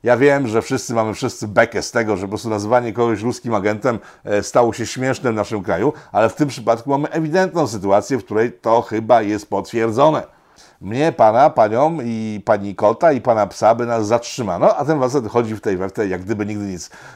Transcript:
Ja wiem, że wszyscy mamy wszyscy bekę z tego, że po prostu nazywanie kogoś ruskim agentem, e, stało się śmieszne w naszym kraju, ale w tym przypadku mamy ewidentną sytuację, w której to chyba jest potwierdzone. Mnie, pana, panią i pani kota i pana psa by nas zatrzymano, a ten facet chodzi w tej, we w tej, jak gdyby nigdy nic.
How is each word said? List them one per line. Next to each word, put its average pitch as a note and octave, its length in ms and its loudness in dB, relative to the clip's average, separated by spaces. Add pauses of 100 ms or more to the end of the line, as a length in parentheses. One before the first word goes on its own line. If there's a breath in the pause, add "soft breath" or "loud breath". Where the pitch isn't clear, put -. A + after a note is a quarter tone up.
Ja A#2 140 4
wiem, C#3 300 4
że G#2+ 140 0
wszyscy B2+ 320 -4
mamy A2 200 0
wszyscy A2+ 340 -6
bekę G#2 340 2
z - 100 -10
tego, A2 260 0
że F2 40 -4
po G2 80 -6
prostu G#2+ 200 -6
nazywanie A2 440 0
kogoś A#2 280 0
ruskim A#2+ 320 -4
agentem, G#2+ 460 -2 (240 loud breath)
e, G#2 200 -2
stało A#2+ 300 2
się A#2 120 -6
śmieszne B2+ 460 -2
w A2 40 -2
naszym G#2 280 -4
kraju, G2 300 0 (180 loud breath)
ale G#2+ 180 4
w - 60 -8
tym D3+ 120 0
przypadku A#2 420 -4
mamy C#3 200 0
ewidentną E3 580 0
sytuację, G#2 500 0
w - 80 -6
której A2+ 260 0
to A#2 300 2
chyba A2+ 400 2
jest G#2 280 -4
potwierdzone. A2+ 760 0 (580 soft breath)
Mnie, B2+ 300 -2
pana, A#2+ 380 6
panią C3 540 2
i A2 420 -6
pani G2+ 300 0
kota A2 360 4
i B2+ 100 0
pana A2 260 2
psa A2 280 2
by A#2+ 100 -4
nas A#2 220 -2
zatrzymano, A#2 680 0
a D3 100 -4
ten D#3 140 0
facet B2+ 280 0
chodzi A2 280 0
w G#2 60 -12
tej, G2+ 160 -2
we F#2+ 120 -4
w - 20 -12
tej, G#2 180 -2
jak F2+ 120 -4
gdyby G#2 240 -4
nigdy G#2 200 -6
nic. F#2 240 -8 (260 loud breath)